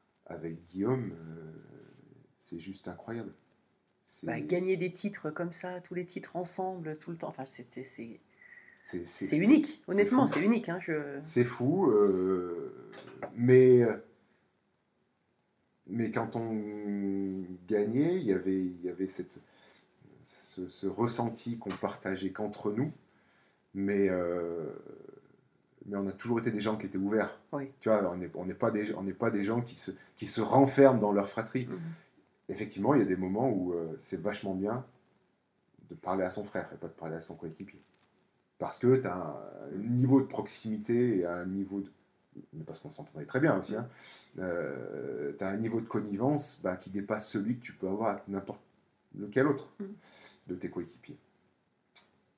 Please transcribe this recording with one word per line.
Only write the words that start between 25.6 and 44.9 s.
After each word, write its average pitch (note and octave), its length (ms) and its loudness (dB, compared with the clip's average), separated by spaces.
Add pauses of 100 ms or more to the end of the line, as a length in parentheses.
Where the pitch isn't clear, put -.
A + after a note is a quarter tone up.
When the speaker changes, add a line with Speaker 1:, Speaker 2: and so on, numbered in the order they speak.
Speaker 1:
mais G2+ 100 -4
on G2 100 -2
a F#2+ 40 -4
toujours A#2 280 -2
été A#2 120 -2
des G#2 100 -2
gens G#2+ 160 0
qui G#2 80 -8
étaient F#2+ 120 -6
ouverts. G2+ 420 0 (120)
Speaker 2:
Oui. C#3 280 -8
Speaker 1:
Tu - 100 0
vois, G#2 220 4
on F2+ 60 -6
n'est, F2 180 -6
on E2+ 100 -6
n'est G2+ 80 -4
pas A2+ 180 0
des, G#2 220 -2
on F2 100 -6
n'est F#2+ 100 -4
pas A2+ 180 0
des G2+ 120 0
gens A2+ 180 0
qui A#2+ 160 -8
se, - 140 -10 (240)
qui G#2 120 -8
se - 140 0
renferment C3+ 580 8
dans G#2 120 2
leur G2+ 160 4
fratrie. B2 400 -4
Speaker 2:
Mhm. F#3 100 -8 (720)
Speaker 1:
Effectivement, G#2+ 460 0
il C3+ 40 8
y A2 40 8
a - 40 0
des F#2 80 2
moments F#2+ 340 0
où, F2+ 240 0
euh, E2 240 -4
c'est - 240 -8
vachement G#2 340 -4
bien G#2+ 280 -2 (1080)
de F2 60 -16
parler F#2 280 -2
à F2+ 60 0
son - 140 -8
frère - 300 -8
et E2 40 -16
pas E2+ 100 -10
de D#2+ 60 -14
parler E2 220 -8
à E2 60 -8
son E2 140 -14
coéquipier. E2+ 440 -14 (760)
Parce - 200 -8
que B2+ 200 6
t'as F#2 180 0
un, D#2+ 200 -6 (380)
un F#2 40 -8
niveau B2 420 6
de A2+ 60 2
proximité A2 920 0
et F2 60 2
un F2 200 -4
niveau F#2+ 340 -4
de, G2 100 -6 (640)
mais D#3 100 -10
parce D#3 160 -14
qu'on D3+ 120 -14
s'entendait D3 340 -12
très C3 140 -2
bien C#3 180 4
aussi, G#2 180 -4
hein, A#2+ 120 -6 (520)
euh, C#2 1000 -4